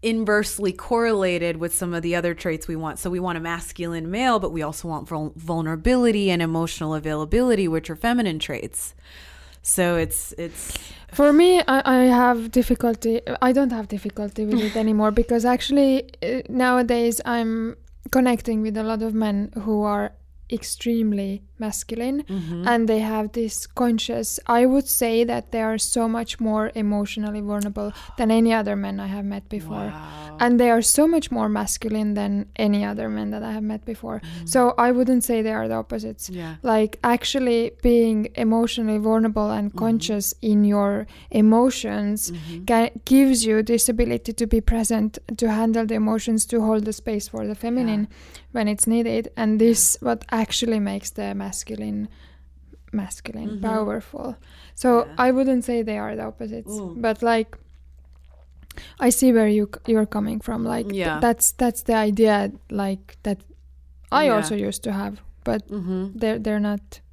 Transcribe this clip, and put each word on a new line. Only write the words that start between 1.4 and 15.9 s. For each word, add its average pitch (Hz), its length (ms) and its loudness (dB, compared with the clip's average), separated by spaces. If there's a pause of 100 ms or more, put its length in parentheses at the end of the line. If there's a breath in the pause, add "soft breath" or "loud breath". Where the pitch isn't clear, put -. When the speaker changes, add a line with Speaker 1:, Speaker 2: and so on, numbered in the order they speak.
Speaker 1:
with 170 180 -6
some 175 200 -4
of 165 80 -4
the 170 120 -2
other 175 200 -2
traits 160 340 -6
we 165 80 -6
want. 160 220 -8
So - 120 -8
we 180 80 -4
want 175 200 -4
a - 20 -6
masculine 170 720 -8
male, 233 280 0
but 185 140 -4
we 165 100 -6
also 151 260 -8
want 151 200 -8
vul-, 156 280 -6
vulnerability 180 920 0
and 175 120 0
emotional 165 520 -4
availability, 160 720 0
which 160 240 -4
are 160 60 -8
feminine 226 420 0
traits. - 560 -10 (680 loud breath)
So 175 340 2
it's, - 420 -4
it's - 360 -10 (380 loud breath)
Speaker 2:
For 294 200 6
me, 349 280 8
I, 269 240 2
I 254 200 6
have 247 480 4
difficulty. 233 680 0 (200)
I 254 120 4
don't 262 200 2
have 220 160 -6
difficulty 208 560 -8
with 220 180 2
it 214 140 -2
Speaker 1:
<laughs> 220 80 0
Speaker 2:
anymore 214 280 4
because 233 340 2
actually, 269 640 2 (120)